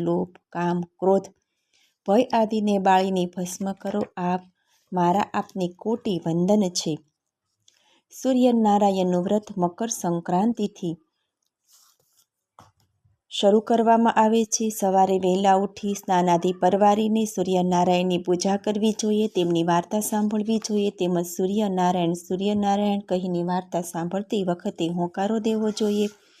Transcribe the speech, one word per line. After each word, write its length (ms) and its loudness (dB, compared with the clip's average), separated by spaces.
લોભ, 280 -2
કામ, 280 -4
ક્રોધ, 460 0
ભય 160 4
આદિને 540 0
બાળીને 480 2
ભસ્મ 460 -8
કરો. 300 -6
આપ 240 -2
મારા 420 0
આપને 340 -6
કોટી 580 -4
વંદન 420 2
છે. 300 -6
સૂર્યનારાયણનું 1000 2
વ્રત 340 -2
મકર 300 -2
સંક્રાંતિથી 1080 -4
શરૂ 300 4
કરવામાં 520 4
આવે 320 2
છે. 240 -2
સવારે 500 2
વહેલા 360 2
ઉઠી 400 -2
સ્નાનાદિ 580 0
પરવારીને 720 2
સૂર્યનારાયણની 920 0
પૂજા 380 0
કરવી 360 -2
જોઈએ, 340 0
તેમની 360 0
વાર્તા 380 0
સાંભળવી 580 -2
જોઈએ, 320 -2
તેમજ 360 -2
સૂર્યનારાયણ, 840 0
સૂર્યનારાયણ 880 -2
કહીને 420 -4
વાર્તા 380 -4
સાંભળતી 640 -6
વખતે 440 -4
હોંકારો 500 -4
દેવો 320 -2
જોઈએ. 360 -2